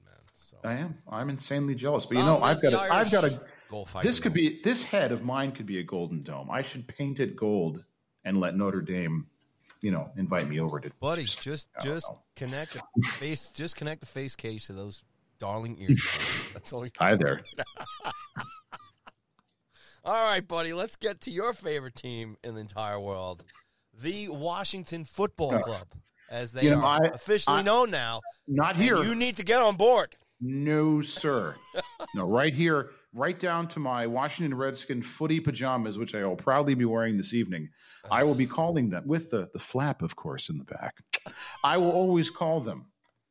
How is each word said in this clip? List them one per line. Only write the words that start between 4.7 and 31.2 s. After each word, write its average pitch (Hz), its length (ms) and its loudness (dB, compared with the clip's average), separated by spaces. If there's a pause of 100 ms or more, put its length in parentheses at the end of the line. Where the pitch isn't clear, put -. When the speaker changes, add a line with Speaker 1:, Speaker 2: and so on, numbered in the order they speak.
Speaker 2:
head 160 260 2
of 117 140 -2
mine 131 280 0
could 113 140 -10
be 98 120 -2
a 90 40 -2
Golden 85 400 -4
Dome. 69 280 -10
I 123 120 -2
should 131 240 -10
paint 139 320 -6
it 120 160 -2
gold 90 480 0 (420)
and 98 140 0
let 90 160 0
Notre 95 280 0
Dame, 82 440 -2 (560)
you 104 80 0
know, 76 260 -2
invite 90 320 0
me 76 120 -2
over 76 180 -2
to 71 120 -10 (100)
Speaker 1:
Buddy, 160 240 -2
Speaker 2:
just, - 180 -4
Speaker 1:
just, 147 340 -8
Speaker 2:
I - 80 -8
don't 143 100 -4
Speaker 1:
just 165 140 -8
Speaker 2:
know. - 120 -16 (160)
Speaker 1:
connect 135 380 -10
the - 280 -2 (160)
face, 151 320 -6
just - 240 -8
connect 151 280 -8
the - 40 -16
face 135 300 -10
cage 110 300 -10
to 98 80 -14
those 98 280 -12 (380)
darling 113 400 -6
ears. 123 180 8 (300)
Speaker 2:
<laughs> - 240 -4
Speaker 1:
That's - 200 -12
all 120 120 -8
you 123 140 -12
Speaker 2:
Hi 98 180 6
there. 73 240 2 (160)
Speaker 1:
<laughs> - 480 -10 (2000)
All 220 240 2
right, 190 180 2
buddy, 165 280 -2
let's 185 220 -6
get 202 260 -4
to - 80 -8
your 220 240 -2
favorite 147 400 -6
team 113 500 -8
in 117 100 -8
the 110 60 -8
entire 104 400 -6
world, 92 440 -8 (540)
the 190 300 -6
Washington 170 760 -6
Football 170 500 -2
Speaker 2:
Uh, 110 60 2
Speaker 1:
Club, 98 260 -6 (440)
as 120 220 -8
they 127 120 2
Speaker 2:
you 147 80 8
know, 143 100 6
Speaker 1:
are 147 220 6
Speaker 2:
I, 165 40 4
Speaker 1:
officially 175 500 2
Speaker 2:
I, 180 40 2
Speaker 1:
known 220 280 6
now. 117 300 -2 (260)
Speaker 2:
not 147 280 2
Speaker 1:
And 175 100 2
Speaker 2:
here. 214 180 6
Speaker 1:
you 226 120 0
need 240 220 0
to 202 80 -6
get 233 180 6
on 208 140 6
board. 214 400 6 (240)
Speaker 2:
No, 151 640 2
sir. 131 540 -2 (180)